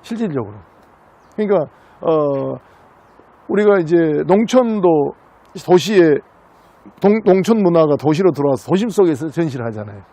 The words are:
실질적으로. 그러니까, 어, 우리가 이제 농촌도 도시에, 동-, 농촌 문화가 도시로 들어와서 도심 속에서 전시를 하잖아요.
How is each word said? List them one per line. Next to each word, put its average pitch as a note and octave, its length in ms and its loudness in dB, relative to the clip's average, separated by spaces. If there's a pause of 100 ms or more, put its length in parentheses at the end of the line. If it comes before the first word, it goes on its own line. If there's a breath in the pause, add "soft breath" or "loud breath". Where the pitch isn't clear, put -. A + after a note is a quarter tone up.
실질적으로. D3 540 -8 (800)
그러니까, G3+ 260 0 (380 soft breath)
어, C#3 560 -2 (880 soft breath)
우리가 G3+ 320 2
이제 E3 160 0 (320)
농촌도 G3 880 2 (520)
도시에, F3 500 2 (840)
동-, G#3 240 0
농촌 G3+ 380 2
문화가 E3 340 2
도시로 D#3 360 0
들어와서 C#3 380 -4
도심 G3 200 -2
속에서 E3 400 0
전시를 C3+ 380 -6
하잖아요. G#2 340 -12 (120)